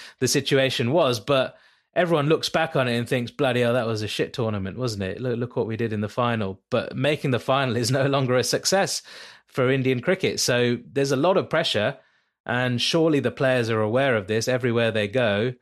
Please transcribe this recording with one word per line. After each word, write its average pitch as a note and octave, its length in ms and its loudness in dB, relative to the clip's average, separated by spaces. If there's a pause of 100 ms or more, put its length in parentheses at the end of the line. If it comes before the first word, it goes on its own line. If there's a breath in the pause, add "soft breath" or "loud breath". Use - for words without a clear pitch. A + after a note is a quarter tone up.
(200 loud breath)
the B2+ 80 0
situation C3 640 0
was. C3+ 300 2
But C3 360 0 (360 soft breath)
everyone E3 340 2
looks D#3 220 2
back E3 260 -2
on B2+ 140 2
it A#2 80 0
and A#2+ 100 -2
thinks, A#2+ 240 -2
"Bloody B2 300 0
hell, A#2+ 120 2
that A#2+ 140 0
was A2+ 140 -2
a G#2 80 -4
shit - 240 -4
tournament, G#2 440 -4
wasn't A2 260 -4
it? F#2 180 -6
Look, B2 180 -4
look B2 160 -6
what A2 120 -2
we A2+ 100 -6
did A2+ 160 -2
in G#2 80 -2
the G#2 80 -4
final." A2 600 -2
But - 260 -2
making C#3+ 360 0
the A#2 80 2
final C3 380 0
is A#2+ 140 0
no C3+ 160 2
longer C3+ 280 2
a B2 80 4
success E3+ 580 0 (440 loud breath)
for B2+ 260 0
Indian C3 300 0
cricket. F3+ 400 0
So B2 360 2 (140)
there's C#3 220 0
a B2+ 40 2
lot F3+ 200 2
of B2+ 120 -2
pressure, C#3+ 480 0 (480 soft breath)
and B2 360 -2
surely D#3+ 380 2
the A#2 120 0
players B2+ 380 0
are A2 120 0
aware B2 340 2
of G2 120 -2
this A2 200 -2
everywhere A#2 440 0
they G#2 160 -2
go. A2+ 540 0